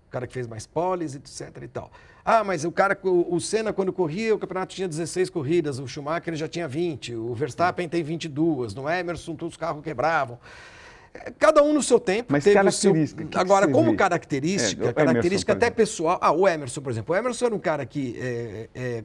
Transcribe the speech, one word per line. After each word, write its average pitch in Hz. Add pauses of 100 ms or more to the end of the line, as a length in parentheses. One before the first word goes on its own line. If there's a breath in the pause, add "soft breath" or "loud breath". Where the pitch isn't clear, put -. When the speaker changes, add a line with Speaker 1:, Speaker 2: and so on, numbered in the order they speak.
Speaker 1:
o -
cara 127
que -
fez 123
mais 110
poles, 170
et 135
cetera 139
e -
tal. - (340 loud breath)
Ah, 214
mas 175
o 165
cara, 190
o, 175
o 165
Senna, 220
quando 190
corria, 185
o 190
campeonato 185
tinha 190
dezesseis 170
corridas, 147
o 139
Schumacher 156
já 156
tinha 165
vinte, 139
o 113
Verstappen 170
tem 170
vinte 160
e 160
duas, 139
no 135
Emerson 170
todos 160
os -
carros 151
quebravam. 139 (720 loud breath)
É, -
cada 302
um 302
no 277
seu 240
tempo, 202
Speaker 2:
Mas 143
Speaker 1:
teve 202
o 196
seu 196
Speaker 2:
característica, 156
que 143
que -
Speaker 1:
Agora, 196
Speaker 2:
você 143
Speaker 1:
como 330
Speaker 2:
vê? -
Speaker 1:
característica, 156
Speaker 2:
É, 113
o 117
Emerson, 151
Speaker 1:
característica 175
Speaker 2:
por 196
Speaker 1:
até 214
Speaker 2:
exemplo. 233
Speaker 1:
pessoal. 202
Ah, 196
o 180
Emerson, 151
por 135
exemplo. 113
O 185
Emerson 247
era 220
um 170
cara 147
que, 123
é, 117
é, 123